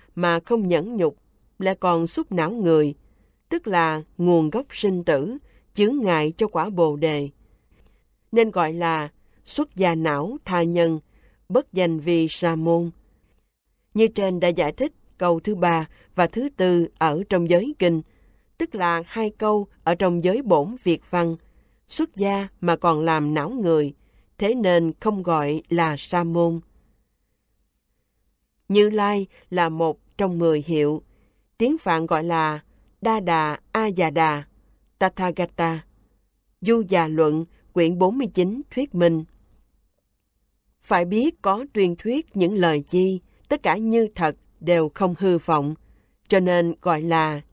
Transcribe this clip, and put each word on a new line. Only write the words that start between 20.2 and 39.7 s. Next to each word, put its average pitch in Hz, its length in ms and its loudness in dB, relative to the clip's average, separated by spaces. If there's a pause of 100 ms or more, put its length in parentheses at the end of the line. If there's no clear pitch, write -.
giới 190 180 0
bổn 185 420 0
Việt 165 260 0
văn, 170 260 -2 (520)
xuất - 280 -6
gia 196 320 -2 (140)
mà 170 140 0
còn 160 260 0
làm 156 320 0
não 151 160 -2
người, 165 440 0 (440)
thế 247 180 -2
nên 175 440 2
không 202 240 -2
gọi 156 460 -2
là 160 280 0
sa 175 260 -4
môn. 170 360 0 (2000)
Như 208 220 4
Lai 208 380 -2 (220)
là 175 200 0
một 160 480 -4
trong 185 220 -2
mười 160 280 2
hiệu, 151 340 0 (560)
tiếng 269 200 2
Phạn 165 280 -2
gọi 160 180 0
là 160 360 -2 (420)
Đa 220 180 0
Đà 160 400 0 (120)
A 220 160 -2
Già 175 220 0
Đà, 151 340 0 (560)
Tathagata. 175 840 -2 (760)
Du 226 260 2
Già 175 200 2
Luận, 156 380 2 (280)
quyển 175 240 2
bốn 185 200 2
mươi 269 160 -2
chín, 190 280 -2 (100)
thuyết 277 240 -6
minh. 170 280 2 (1600)